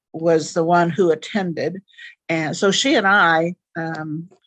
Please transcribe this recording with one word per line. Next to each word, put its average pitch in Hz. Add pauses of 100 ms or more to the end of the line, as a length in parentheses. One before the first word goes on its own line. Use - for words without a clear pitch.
(120)
was 160
the 170
one 175
who 165
attended. 165 (460)
And 160
so 196
she 269
and 208
I, 175 (200)
um, 160 (180)